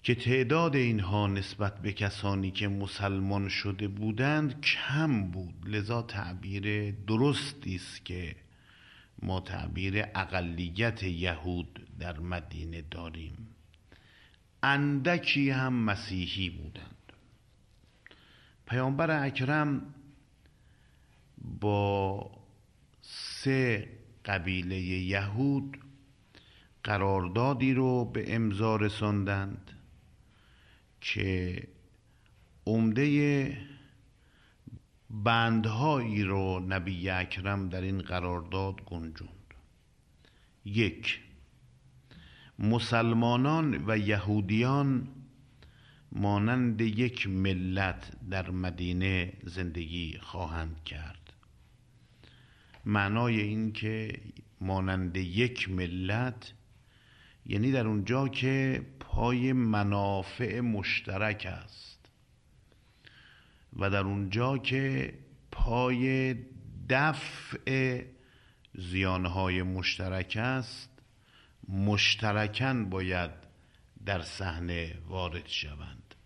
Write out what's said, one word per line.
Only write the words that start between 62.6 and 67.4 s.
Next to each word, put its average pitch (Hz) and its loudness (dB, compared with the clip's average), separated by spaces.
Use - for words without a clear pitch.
و 95 2
در 98 4
اونجا 101 0
که 131 -2
پای 127 2
دفع 131 0